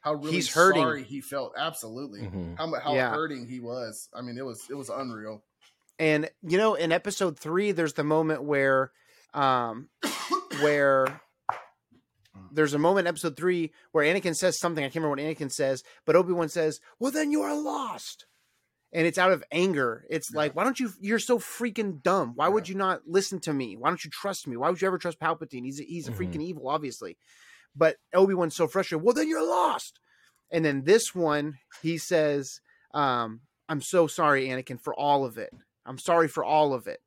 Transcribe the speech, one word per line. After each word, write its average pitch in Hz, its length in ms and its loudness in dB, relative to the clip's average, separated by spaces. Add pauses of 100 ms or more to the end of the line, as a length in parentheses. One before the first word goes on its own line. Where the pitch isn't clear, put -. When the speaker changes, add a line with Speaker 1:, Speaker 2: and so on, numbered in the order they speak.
Speaker 1:
how 151 140 -2
really 147 180 -6
Speaker 2:
He's 170 200 0
hurting. 170 300 6
Speaker 1:
sorry 147 220 0
he 139 160 -10
felt. 139 360 -6
Absolutely. 123 640 -8
Speaker 3:
Mm-hmm. 90 340 -8
Speaker 1:
How 160 100 -6
mu-, 156 140 -4
how 147 140 -2
Speaker 2:
Yeah. 127 160 2
Speaker 1:
hurting 143 380 -6
he 127 120 -10
was. 120 540 -10
I 123 80 -12
mean, 123 160 -10
it 135 60 -10
was, 117 260 -14
it 139 40 -10
was 135 160 -12
unreal. 110 540 -10 (540)
Speaker 2:
And, 156 320 2 (120)
you 175 160 0
know, 220 160 4
in 165 180 0
episode 180 460 0
three, 190 340 0
there's 160 220 0
the 151 100 -2
moment 156 400 2
where, 135 480 2 (420)
um, 127 560 0 (120)
<coughs> - 600 -6
where 139 580 4 (1300)
there's 147 220 2
a 147 40 0
moment 175 280 4
in - 20 0
episode 156 280 -4
three 170 360 -2 (200)
where 151 120 4
Anakin 175 320 0
says 180 220 2
something. 165 260 -2
I 135 40 -4
can't 160 160 -4
remember 143 180 -2
what 156 140 -4
Anakin 139 140 -6
says, 135 320 -2 (220)
but 156 120 6
Obi-Wan 175 320 4
says, 156 320 -2 (180)
"Well, 254 120 0
then 294 220 0
you 302 100 2
are 294 140 -2
lost." 294 680 -8 (680)
And 165 140 2
it's 170 120 0
out 185 120 6
of 160 220 2
anger. 143 580 0
It's 151 220 -4
Speaker 1:
Yeah. 147 60 -4
Speaker 2:
like, 151 180 0
"Why 185 80 0
don't 254 160 -2
you, 240 100 -2 (100)
you're 208 200 0
so 240 180 2
freaking 202 640 -6
dumb. 170 320 2
Why 143 140 2
would 196 200 0
Speaker 1:
Yeah. 190 40 -8
Speaker 2:
you 190 60 -4
not 185 300 -2
listen 190 320 0
to 160 120 -4
me? 123 240 -4
Why 123 120 -2
don't 175 160 -2
you 156 60 -14
trust - 380 -8
me? 120 80 -8
Why 135 140 0
would 175 100 -2
you 190 80 0
ever 185 100 -2
trust 170 220 -6
Palpatine? 156 440 -4
He's 139 160 -8
a, 139 40 -10
he's 160 240 -10
a 120 40 -6
Speaker 3:
Mm-hmm. 104 100 -6
Speaker 2:
freaking 147 200 -6
evil, 156 260 -8
obviously." 131 500 -6 (580)
But 156 220 4 (160)
Obi-Wan's 180 420 4
so 165 100 2
frustrated. 170 380 -2
"Well, 240 100 6
then 311 140 0
you're 320 180 0
lost." - 540 0 (500)
And 160 140 0
then 139 200 0
this 220 300 4
one, 151 440 0 (240)
he 165 160 -2
says, 147 640 0 (320)
um, 123 500 0 (260)
"I'm 147 140 -4
so 170 240 4
sorry, 143 420 2
Anakin, 131 320 -8
for - 140 -8
all 143 300 2
of 113 140 -8
it. 104 140 -10 (340)
I'm 127 120 -12
sorry 170 300 4
for 135 160 -4
all 147 300 4
of 113 140 -6
it." - 180 -10